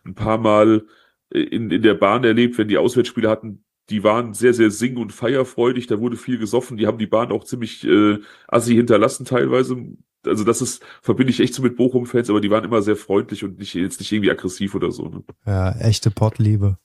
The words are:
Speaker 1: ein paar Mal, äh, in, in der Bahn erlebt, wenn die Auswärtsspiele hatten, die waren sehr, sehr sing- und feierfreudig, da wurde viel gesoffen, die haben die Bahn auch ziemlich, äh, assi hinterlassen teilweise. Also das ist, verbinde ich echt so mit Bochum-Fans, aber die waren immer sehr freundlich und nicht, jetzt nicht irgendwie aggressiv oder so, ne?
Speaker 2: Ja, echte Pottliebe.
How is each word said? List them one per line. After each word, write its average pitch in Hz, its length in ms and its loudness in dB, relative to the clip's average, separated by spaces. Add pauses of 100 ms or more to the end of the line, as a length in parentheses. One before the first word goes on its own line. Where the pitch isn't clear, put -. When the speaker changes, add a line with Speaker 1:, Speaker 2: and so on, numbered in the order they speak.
Speaker 1:
ein 92 80 -14
paar 110 240 -2
Mal, 107 480 4 (480)
äh, - 60 0
in, 107 300 -4
in 98 120 0
der 110 100 6
Bahn 104 320 2
erlebt, 120 320 2
wenn 107 120 0
die 95 100 2
Auswärtsspiele 120 500 0
hatten, 107 340 -4 (280)
die 104 140 -2
waren 110 280 2
sehr, 113 220 4
sehr 113 160 4
sing- 120 260 -2
und 113 160 -8
feierfreudig, 123 760 -2
da 107 140 -2
wurde 120 160 -2
viel 123 220 -6
gesoffen, 110 400 -4
die 104 80 0
haben 110 100 0
die 110 100 -6
Bahn 113 240 -2
auch 104 140 -4
ziemlich, 117 400 -10
äh, 104 360 4 (280)
assi 120 260 -2
hinterlassen 113 520 2
teilweise. 127 500 0 (500)
Also 107 180 0
das - 160 2
ist, - 220 -6 (180)
verbinde 127 300 0
ich 120 100 0
echt 127 140 2
so 131 80 -6
mit 123 140 0
Bochum-Fans, 123 520 0
aber 104 140 0
die 101 80 0
waren 110 120 2
immer 107 200 0
sehr 104 140 0
freundlich 104 460 -2
und 95 160 -10
nicht, 98 140 -14
jetzt 90 280 -6
nicht 101 120 -10
irgendwie 101 180 0
aggressiv 95 440 -6
oder 85 180 -4
so, 80 160 -10
ne? 92 140 -14 (240)
Speaker 2:
Ja, 95 260 -2
echte - 380 0
Pottliebe. 107 760 0